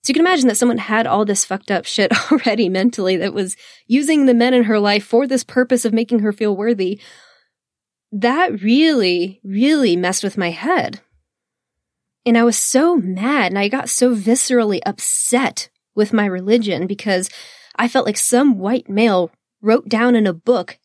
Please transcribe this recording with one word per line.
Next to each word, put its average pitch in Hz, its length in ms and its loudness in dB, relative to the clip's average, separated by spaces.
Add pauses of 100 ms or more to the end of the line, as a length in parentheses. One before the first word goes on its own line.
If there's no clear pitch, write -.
So - 80 -6
you 247 40 0
can 330 100 2
imagine 320 240 2
that 214 80 0
someone 240 220 0
had 214 280 -2
all 208 200 0
this 202 180 -2
fucked - 260 -8
up 185 140 -2
shit - 260 -2 (120)
<laughs> - 100 0
already 226 380 0
mentally 190 480 0
that 185 160 -4
was 190 220 -6 (300)
using 285 380 2
the 262 80 6
men 240 220 4
in 247 100 4
her 214 160 2
life 202 240 0
for 254 220 2
this 254 180 -2
purpose 254 400 0
of 214 80 0
making 226 280 0
her 208 120 -2
feel 208 240 -2
worthy. 202 420 -2 (1120)
That 240 520 -2
really, 208 840 2
really 226 520 2
messed 180 280 -2
with 196 140 -6
my 175 120 -2
head. 262 520 -4 (1200)
And 233 120 4
I 233 60 4
was 240 120 2
so 320 400 2
mad, 196 560 -2
and 196 60 -4
I 202 100 0
got 247 220 -6
so 247 240 0
viscerally 220 720 0
upset - 840 -2 (260)
with 208 180 0
my 208 120 2
religion 190 600 0
because 190 420 -4 (480)
I 240 120 0
felt - 180 0
like 214 100 -2
some 240 420 2
white 208 300 -4
male 196 420 2 (300)
wrote 220 280 0
down 233 280 2
in 214 100 2
a 185 60 0
book 180 520 -2